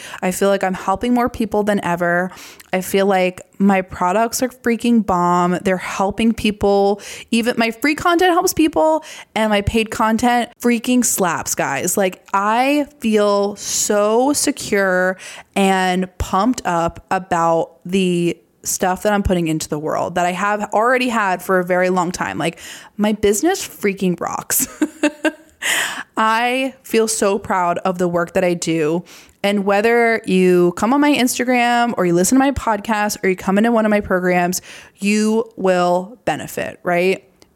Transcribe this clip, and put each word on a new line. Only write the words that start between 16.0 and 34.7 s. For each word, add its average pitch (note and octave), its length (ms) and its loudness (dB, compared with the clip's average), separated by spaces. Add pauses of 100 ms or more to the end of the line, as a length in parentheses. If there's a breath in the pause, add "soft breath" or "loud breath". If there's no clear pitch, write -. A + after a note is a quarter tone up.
pumped A3 480 0
up E3+ 440 -4
about E3 760 0
the F3 520 0 (260)
stuff - 380 -2
that G#3 100 2
I'm G3+ 100 2
putting F3+ 260 0
into D#3 200 -4
the D3+ 100 -4
world E3 380 -4
that F3 100 2
I F3 60 -2
have G#3 400 -4
already B3 360 2
had G3+ 340 0
for F#3 180 2
a F3+ 40 -2
very F3+ 260 2
long F3+ 200 0
time. G2 280 -6
Like, E3 200 -4 (380 loud breath)
my G#3+ 160 0
business A3+ 540 0
freaking F#3+ 540 -2
rocks. - 460 -4 (160)
<laughs> - 1300 -4
I A#3+ 680 0
feel A3 260 0
so G3+ 300 0
proud F3+ 400 -2
of F#3 200 -2
the F3+ 100 0
work F3 260 -2
that F#3 100 2
I F3+ 100 2
do. E3 500 -2 (380 loud breath)
And G3+ 220 0
whether A3+ 600 2
you F3+ 500 4
come A3 160 0
on C#4+ 80 2
my D4 120 4
Instagram A#3+ 840 0
or F3+ 100 0
you F3 80 2
listen F#3 220 2
to C4+ 40 4
my C#4 120 2
podcast G#3 720 -2
or G3+ 60 0
you F#3 80 0
come G3 220 0
into A#3 140 2
one A3 120 2
of G#3+ 60 0
my G#3 100 2
programs, F3+ 600 0 (360 loud breath)